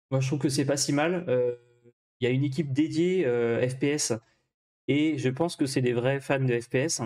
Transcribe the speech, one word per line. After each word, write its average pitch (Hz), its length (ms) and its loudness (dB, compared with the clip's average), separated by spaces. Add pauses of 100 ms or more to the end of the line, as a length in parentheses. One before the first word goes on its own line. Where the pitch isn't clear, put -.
(100)
Moi, 131 100 0
je 131 60 0
trouve 143 140 -2
que 156 100 2
c'est 135 160 0
pas 143 100 0
si 143 160 -2
mal. 165 360 0
Euh, 123 260 2 (680)
il 120 60 0
y 120 40 2
a - 0 -
une 131 140 2
équipe 139 300 -2
dédiée, 160 500 2
euh, 117 420 0
F 131 120 -6
P 147 100 0
S, 147 240 -2 (760)
et 151 300 2
je 127 140 -2
pense 170 260 -2
que 151 80 0
c'est 135 160 -2
des 123 140 2
vrais 131 260 0
fans 139 200 -2
de 123 200 2
F 117 80 -14
P 127 120 0
S, 156 260 -2